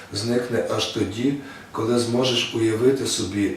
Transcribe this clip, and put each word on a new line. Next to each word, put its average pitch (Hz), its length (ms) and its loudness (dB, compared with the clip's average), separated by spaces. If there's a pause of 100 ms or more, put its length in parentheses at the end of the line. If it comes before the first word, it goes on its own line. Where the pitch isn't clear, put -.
(140)
зникне 117 580 0
аж 110 140 0
тоді, 113 480 0 (380)
коли 120 280 2
зможеш 117 560 0
уявити 113 520 4
собі, 98 500 0